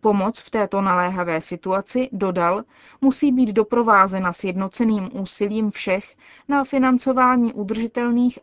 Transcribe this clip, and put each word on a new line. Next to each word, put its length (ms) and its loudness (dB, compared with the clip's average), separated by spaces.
Pomoc 380 2
v 100 -20
této 320 -2
naléhavé 600 0
situaci, 720 -4
dodal, 520 -2
musí 300 2
být 180 2
doprovázena 840 2
sjednoceným 800 -2
úsilím 580 -4
všech 440 -6
na 160 0
financování 920 2
udržitelných 880 -2